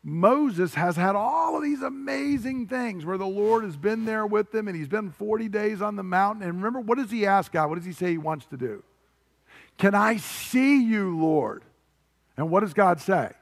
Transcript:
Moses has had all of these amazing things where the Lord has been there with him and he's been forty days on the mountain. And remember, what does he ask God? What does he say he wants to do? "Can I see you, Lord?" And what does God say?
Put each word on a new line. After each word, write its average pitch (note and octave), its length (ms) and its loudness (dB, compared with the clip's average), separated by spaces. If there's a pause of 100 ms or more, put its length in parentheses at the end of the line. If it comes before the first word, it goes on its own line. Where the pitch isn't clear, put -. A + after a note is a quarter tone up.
Moses F#3 720 2
has E3 220 -2
had F#3+ 180 2
all D#4+ 400 0
of D4+ 80 -4
these D4 180 -2
amazing C4+ 840 -4
things A3 380 -6
where F#3 120 -4
the F#3+ 80 -6
Lord G#3 380 2
has E3+ 140 -8
been G#3+ 260 -2
there A3 240 -2
with G#3 260 0
him G#3+ 140 -4
and F#3 80 -6
he's D3+ 140 -8
been G3+ 220 -4
forty A3 360 -4
days G#3 340 -2
on G#3 140 -4
the G3 80 -8
mountain. G3 400 2
And F3 140 -4
remember, A#3 240 -2
what A3+ 160 0
does A#3+ 140 -4
he A3 140 0
ask G3 280 2
God? D#3 160 2
What D#3+ 60 -4
does F3 100 -8
he F3+ 80 -10
say F3+ 180 -2
he E3 60 0
wants D3 300 -6
to C#3+ 100 -12
do? A#2 260 -6 (920)
"Can G3+ 180 4
I A3 220 4
see C4 680 2
you, G3+ 340 0
Lord?" D#3 460 2 (720)
And D#3 140 -2
what F3+ 100 6
does G3+ 140 -2
God F3+ 260 4
say? E3 320 0 (100)